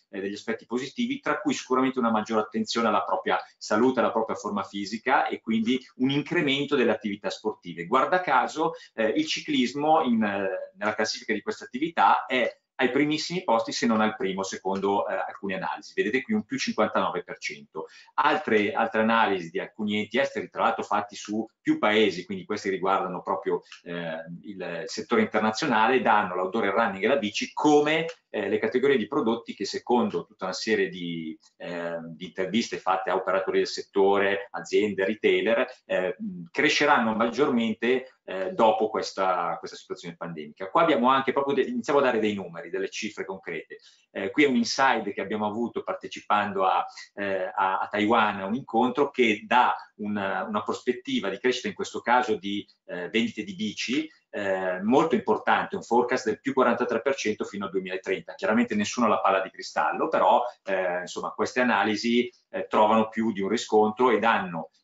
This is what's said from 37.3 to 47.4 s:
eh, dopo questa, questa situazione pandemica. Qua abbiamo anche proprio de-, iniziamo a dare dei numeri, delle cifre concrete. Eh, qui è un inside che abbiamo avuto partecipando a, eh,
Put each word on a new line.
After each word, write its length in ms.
eh, 240
dopo 380
questa, 680
questa 180
situazione 380
pandemica. 540
Qua 140
abbiamo 260
anche 240
proprio 220
de-, 80
iniziamo 360
a 40
dare 160
dei 160
numeri, 340
delle 220
cifre 340
concrete. 540
Eh, 200
qui 140
è 20
un 100
inside 580
che 80
abbiamo 240
avuto 360
partecipando 840
a, 180
eh, 400